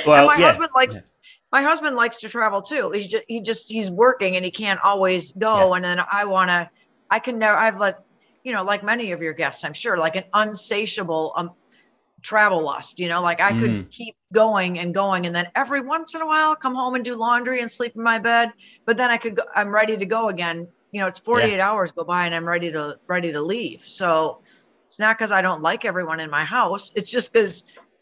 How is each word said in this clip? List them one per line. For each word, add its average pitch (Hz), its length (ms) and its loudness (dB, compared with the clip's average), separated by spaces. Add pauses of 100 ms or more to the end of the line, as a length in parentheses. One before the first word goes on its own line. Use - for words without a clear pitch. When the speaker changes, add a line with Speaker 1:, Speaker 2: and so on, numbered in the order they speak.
Speaker 1:
well, 208 120 10
Speaker 2:
and 285 100 10
my 294 100 6
Speaker 1:
yeah. 170 80 6
Speaker 2:
husband 320 300 4
likes, 254 220 4
Speaker 1:
Yeah. - 60 -16 (500)
Speaker 2:
my 269 80 4
husband 302 340 0
likes 233 220 0
to 214 120 -14
travel 214 320 0
too. 240 300 -4
He's 202 160 -4
ju-, 214 220 -4
he 226 120 -6
just, 220 300 -6
he's 220 180 -2
working 208 460 2
and 185 80 -2
he 180 80 -6
can't 202 320 -4
always 190 480 2
go. 202 380 4
Speaker 1:
Yeah. 180 60 2
Speaker 2:
And 180 100 -2
then 180 160 0 (100)
I 202 140 0
wanna, 180 440 2 (400)
I 214 100 2
can 233 200 -6
never, 214 180 4
I've 214 220 2
let, 196 240 -2 (400)
you 254 100 -8
know, 196 100 -4
like 202 200 -2
many 220 300 -2
of 160 80 -8
your 160 120 -4
guests, 143 300 -4
I'm 147 100 -8
sure, 202 240 -2
like, 160 200 0
an 190 160 -6
unsatiable, 208 1000 -2
um, 175 160 -6 (680)
travel 208 420 2
lust, - 360 -8
you 180 80 -4
know, 175 140 -2
like, 170 200 0
I 202 120 4
could - 180 2
Speaker 1:
Mm. 92 200 -6
Speaker 2:
keep 226 240 -16 (180)
going 196 460 2
and 175 140 -4
going. 190 320 0
And 170 100 -6
then 175 200 -2
every 277 260 0
once 320 340 -6
in 320 60 -8
a 320 60 -4
while, 311 220 2
I'll 302 60 2
come 269 200 -4
home 254 200 -2
and 247 100 -4
do 240 100 -6
laundry 240 460 0
and 233 100 -6
sleep 240 240 -6
in 226 80 -8
my 226 160 2
bed. 233 320 2 (340)
But 220 120 2
then 247 140 2
I 226 60 2
could 226 180 -6
go, - 80 -4 (120)
I'm 202 180 0
ready 214 240 2
to 196 80 -4
go 220 240 0
again. 170 380 -6 (240)
You 208 100 -6
know, 190 60 0
it's 180 180 -8
Speaker 1:
Yeah. - 0 -
Speaker 2:
forty-eight 226 340 0
hours 196 320 0
go 170 140 -10
by 175 200 0
and 170 100 -2
I'm 170 120 -6
ready 170 240 -2
to, 147 260 -6 (100)
ready 175 260 -2
to 147 80 -4
leave. 180 440 -6
So 160 560 -2 (440)
it's - 140 -20
not 220 180 2
'cause 220 140 -4
I 190 100 4
don't 180 200 -2
like 180 240 0
everyone 170 340 -4
in 156 100 -10
my 147 160 -2
house. 202 500 -2
It's 185 160 -4
just 240 220 -2
'cause, 208 320 2 (360)